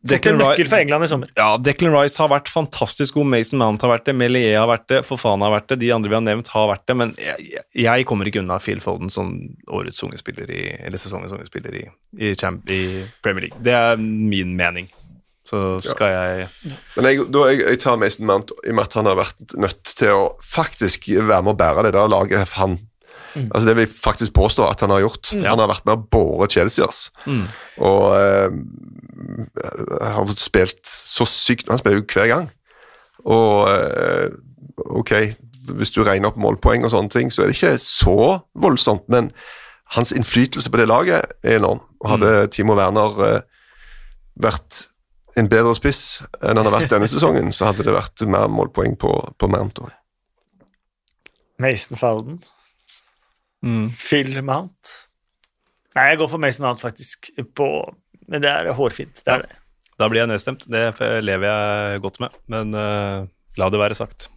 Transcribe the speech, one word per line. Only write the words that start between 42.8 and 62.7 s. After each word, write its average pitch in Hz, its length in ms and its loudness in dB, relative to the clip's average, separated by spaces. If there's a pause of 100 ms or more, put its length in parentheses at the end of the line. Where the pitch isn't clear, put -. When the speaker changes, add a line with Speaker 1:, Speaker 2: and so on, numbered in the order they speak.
Speaker 3:
eh, 107 180 2 (960)
vært - 480 -4 (500)
en 110 100 2
bedre 117 280 4
spiss - 480 -4 (180)
enn 110 160 2
han 110 80 4
har 104 140 4
vært 147 100 0
denne 107 220 4
Speaker 2:
<laughs> - 20 -2
Speaker 3:
sesongen, 151 400 2
så 95 140 -2
hadde 101 180 0
det 104 80 2
vært 107 340 -4
mer 101 200 2
målpoeng 104 500 -2
på, - 140 -2 (260)
på 98 120 0
Mount 98 300 -2
også. - 140 -16 (1700)
Speaker 1:
Mason 123 380 -2
Foden. 120 420 -4 (1200)
Speaker 2:
Mm. 113 260 -2
Speaker 1:
Phil 135 540 -2
Mount. 147 480 -8 (1040)
Nei, 139 160 4
jeg 156 80 2
går 151 100 0
for 165 80 -6
Mason 139 300 -2
Mount 123 140 -4
faktisk, - 500 -12 (240)
på, 143 120 -2 (600)
men 147 140 -4
det 143 80 2
er 160 220 -2
hårfint, 131 520 -6
det 127 80 2
er 127 80 0
Speaker 2:
Ja. - 0 -
Speaker 1:
det. - 140 -16 (420)
Speaker 2:
Da 107 100 0
blir 113 140 0
jeg 117 80 0
nedstemt. 123 400 -6
Det 113 140 -2 (400)
lever 98 240 -2
jeg 104 560 -4
godt 98 160 -10
med, 123 100 -8 (180)
men, 110 280 -6